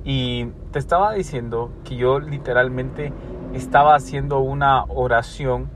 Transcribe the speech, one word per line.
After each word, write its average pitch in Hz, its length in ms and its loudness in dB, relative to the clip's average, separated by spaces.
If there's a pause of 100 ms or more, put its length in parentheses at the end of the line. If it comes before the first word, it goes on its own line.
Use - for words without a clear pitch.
Y 123 420 -2 (260)
te 147 60 -4
estaba 180 340 2
diciendo 120 580 -4 (140)
que 131 120 -8
yo 127 220 4
literalmente 131 920 -2 (400)
estaba 143 420 6
haciendo 139 460 0
una 135 440 2
oración 127 920 0